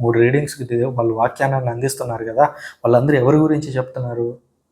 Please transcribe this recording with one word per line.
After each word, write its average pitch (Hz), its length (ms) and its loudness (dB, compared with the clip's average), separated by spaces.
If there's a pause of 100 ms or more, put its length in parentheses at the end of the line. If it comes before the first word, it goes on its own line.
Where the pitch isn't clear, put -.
మూడు 117 180 2
రీడింగ్స్కి 135 460 2
ది-, 120 220 -2
వాళ్ళు 120 280 -2
వాక్యాన్ని 127 560 -2
అందిస్తున్నారు 120 540 -6
కదా, 113 180 2 (420)
వాళ్ళందరూ 123 320 4
ఎవరి 131 200 4
గురించి 151 400 0
చెప్తున్నారు? 120 640 -6 (340)